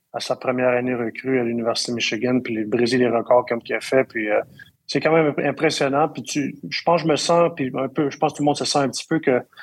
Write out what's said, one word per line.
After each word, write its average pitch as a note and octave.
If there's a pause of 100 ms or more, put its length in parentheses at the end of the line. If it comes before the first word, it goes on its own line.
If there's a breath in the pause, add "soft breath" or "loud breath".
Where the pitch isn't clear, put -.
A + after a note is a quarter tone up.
(120)
à A#2+
sa B2
première B2+
année B2
recrue B2
à A#2+
l'Université A#2
de A#2+
Michigan, A#2+
puis A2
briser A#2
les B2
records A#2+
comme A#2
qu'il A#2
a A2
fait. C3
Puis, A2
euh, G#2 (480 loud breath)
c'est C#3+
quand D#3
même D#3
impressionnant. C#3+
Puis C#3+
tu, - (120)
je -
pense E3
que D#3+
je D#3
me C#3
sens, E3+
puis C3
un C3
peu, C#3+
je -
pense D3+
que -
tout D3+
le D3
monde C#3+
se C3+
sent D3
un C#3
petit -
peu D#3+
que, B2+ (220 loud breath)